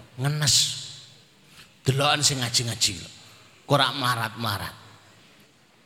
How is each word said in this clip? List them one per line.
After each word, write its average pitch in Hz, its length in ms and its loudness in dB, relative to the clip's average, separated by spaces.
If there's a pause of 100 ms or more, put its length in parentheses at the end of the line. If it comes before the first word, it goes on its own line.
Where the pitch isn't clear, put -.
(200)
Ngenes. 143 360 2 (1300)
Delokan 143 320 2
sing 135 240 2
ngaji-ngaji 117 560 -2
lho. - 100 -14 (540)
Kok - 80 -2
ora 131 240 2
melarat-melarat. 113 800 -4 (1120)